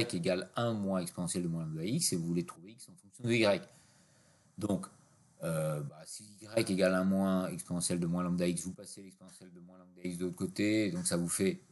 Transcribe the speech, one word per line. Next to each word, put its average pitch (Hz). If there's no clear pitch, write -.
égale 90
un 120
moins 95
exponentielle 87
de 87
moins 82
lambda 80
x, 135
et -
vous 82
voulez 85
trouver 87
x -
en 95
fonction -
de 113
y. 104
Donc, 101
euh, 78
bah, 71
si -
y 107
égale 92
un 92
moins 95
exponentielle 87
de 87
moins 87
lambda 87
x, 87
vous 92
passez 101
l'exponentielle 92
de 90
moins 90
lambda 90
x 90
de 90
l'autre 87
côté, 104
et 95
donc 87
ça 90
vous 85
fait 95